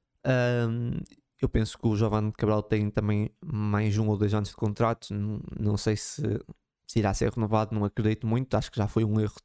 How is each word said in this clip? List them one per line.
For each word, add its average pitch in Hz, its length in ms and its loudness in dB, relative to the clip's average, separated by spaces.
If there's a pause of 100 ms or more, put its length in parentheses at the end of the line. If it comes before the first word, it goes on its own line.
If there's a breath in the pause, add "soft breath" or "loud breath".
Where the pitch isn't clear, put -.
(240)
Ahm, 120 760 0 (420)
eu 131 80 2
penso - 300 -2
que 117 80 2
o 107 80 4
Giovane 107 360 2
Cabral 107 300 2
tem 107 300 0
também 104 400 0 (120)
mais 104 540 0
um 110 100 2
ou 104 100 2
dois 101 180 2
anos 101 140 0
de - 60 -18
contrato, 113 560 -2
n-, 104 300 -4 (180)
não 104 160 0
sei 107 220 0
se, - 240 -8 (640)
se - 140 -2
irá 101 120 4
ser 107 200 0
renovado, 110 420 0
não 104 100 0
acredito 107 440 0
muito, 117 280 0
acho - 160 -2
que - 60 -14
já 101 100 2
foi 113 160 0
um 107 160 2
erro 107 260 -2